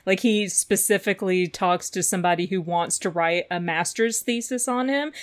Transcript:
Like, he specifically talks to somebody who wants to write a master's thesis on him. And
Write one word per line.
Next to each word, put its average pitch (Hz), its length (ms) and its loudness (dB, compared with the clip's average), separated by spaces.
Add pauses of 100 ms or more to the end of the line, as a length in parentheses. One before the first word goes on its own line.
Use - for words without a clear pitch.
Like, 190 140 2
he 208 300 2
specifically 190 1000 0
talks 180 440 0
to 180 120 -4
somebody 175 440 2
who 190 120 -2
wants 170 400 -2
to 196 100 -2
write 170 400 0
a 175 120 -2
master's 175 580 0
thesis 240 480 -2
on 254 220 0
him. 277 180 0
And 311 160 -12